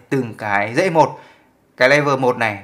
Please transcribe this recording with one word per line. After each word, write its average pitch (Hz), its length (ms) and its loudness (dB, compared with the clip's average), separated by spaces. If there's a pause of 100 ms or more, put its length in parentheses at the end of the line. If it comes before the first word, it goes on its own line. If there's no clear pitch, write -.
từng 120 260 -2
cái 104 400 -4
dễ 180 160 0
một. 151 300 0 (560)
Cái 127 120 4
level 143 300 2
một 123 180 0
này 107 280 -4